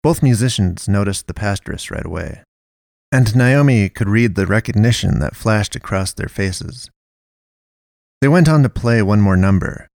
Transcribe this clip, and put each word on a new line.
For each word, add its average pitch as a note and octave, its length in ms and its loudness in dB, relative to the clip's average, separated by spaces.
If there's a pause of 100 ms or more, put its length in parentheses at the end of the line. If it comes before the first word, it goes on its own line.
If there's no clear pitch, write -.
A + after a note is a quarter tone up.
Both - 180 2
musicians A2+ 640 0
noticed G2+ 380 -2
the F2 80 -10
pastoress - 560 -8
right - 160 -10
away, E2+ 380 -10 (680)
and A#2+ 240 2
Naomi B2+ 540 4
could G2 200 -4
read G#2+ 280 2
the F#2+ 100 0
recognition A2 720 0
that - 160 -4
flashed G#2+ 400 -2
across F#2+ 380 -6
their - 160 -8
faces. - 640 -8 (1300)
They C#3 60 4
went D#3+ 200 4
on D#3 140 4
to B2 60 2
play A#2 340 0
one G#2 180 2
more F#2+ 160 4
number F#2+ 580 0